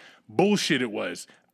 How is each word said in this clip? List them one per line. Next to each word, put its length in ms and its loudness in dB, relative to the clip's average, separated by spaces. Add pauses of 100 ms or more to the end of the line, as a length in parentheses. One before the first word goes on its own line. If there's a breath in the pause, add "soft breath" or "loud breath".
(280 loud breath)
bullshit 540 2
it 100 -4
was. 340 -6 (280 soft breath)